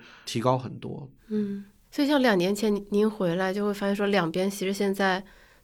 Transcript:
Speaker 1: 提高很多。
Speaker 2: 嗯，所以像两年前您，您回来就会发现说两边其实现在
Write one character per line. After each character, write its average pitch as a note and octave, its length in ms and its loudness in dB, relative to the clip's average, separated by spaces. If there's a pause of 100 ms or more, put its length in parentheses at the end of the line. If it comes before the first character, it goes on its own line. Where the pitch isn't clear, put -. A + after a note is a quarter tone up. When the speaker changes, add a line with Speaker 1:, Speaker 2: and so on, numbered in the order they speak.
(260)
Speaker 1:
提 - 160 -4
高 B2+ 160 2
很 - 220 -8
多。 - 280 -10 (200)
Speaker 2:
嗯， G3+ 360 -4 (280)
所 D4 120 0
以 C4+ 40 0
像 D4 160 4
两 A#3 120 6
年 F#3 200 2
前 G#3 180 0
您， G3+ 160 -4
您 G#3 180 4
回 F#3+ 280 0
来 F#3+ 180 0
就 G3+ 140 -2
会 G#3 40 0
发 G3+ 140 -4
现 G3+ 100 0
说 G3+ 120 0
两 F#3 240 2
边 F#3 180 0
其 G3 160 -6
实 G3 80 -2
现 G3 180 0
在 G3 320 0 (400)